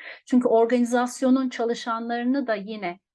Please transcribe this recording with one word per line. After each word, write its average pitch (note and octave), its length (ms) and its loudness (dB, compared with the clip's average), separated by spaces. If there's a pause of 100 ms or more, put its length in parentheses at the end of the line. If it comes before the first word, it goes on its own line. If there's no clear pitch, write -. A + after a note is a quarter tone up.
(260)
Çünkü B3 220 2
organizasyonun B3 1000 2
çalışanlarını A#3+ 1000 -4
da A3 80 -2
yine G3+ 440 -8 (160)